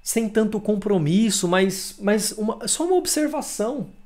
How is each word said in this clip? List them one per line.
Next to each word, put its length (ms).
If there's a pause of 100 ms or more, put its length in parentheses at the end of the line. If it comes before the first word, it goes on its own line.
sem 260
tanto 320
compromisso, 880
mas, 520
mas 320
uma, 360
só 180
uma 100
observação. 920 (160)